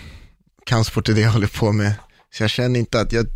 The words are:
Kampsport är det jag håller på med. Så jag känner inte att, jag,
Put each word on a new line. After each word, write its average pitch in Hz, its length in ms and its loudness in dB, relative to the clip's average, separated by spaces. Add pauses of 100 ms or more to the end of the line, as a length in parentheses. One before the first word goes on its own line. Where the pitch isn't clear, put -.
(640)
Kampsport 113 440 0
är 107 40 2
det 107 80 2
jag 110 100 4
håller 104 160 2 (120)
på 107 120 2
med. 104 220 0 (400)
Så - 100 -4
jag 107 60 0
känner 123 300 0
inte 117 220 0
att, 98 100 -2
jag, 117 140 0 (100)